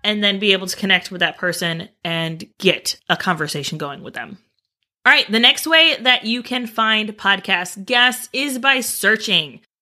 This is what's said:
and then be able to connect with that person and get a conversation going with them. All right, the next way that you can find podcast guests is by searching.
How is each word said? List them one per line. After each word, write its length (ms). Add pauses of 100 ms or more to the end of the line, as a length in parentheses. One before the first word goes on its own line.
and 200
then 160
be 140
able 140
to 100
connect 340
with 100
that 160
person 520 (160)
and 400 (140)
get 400 (100)
a 80
conversation 640
going 240
with 120
them. 240 (680)
All 60
right, 180
the 80
next 280
way 340
that 240
you 180
can 240
find 440
podcast 760
guests 480
is 260
by 220
searching. 800 (220)